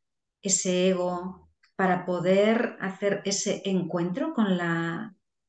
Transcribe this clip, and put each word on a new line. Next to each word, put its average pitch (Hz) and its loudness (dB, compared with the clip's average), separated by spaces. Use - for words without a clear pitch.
ese 185 2
ego 180 -4
para 185 0
poder 190 2
hacer 196 -2
ese - -2
encuentro 185 -2
con 190 2
la 170 -4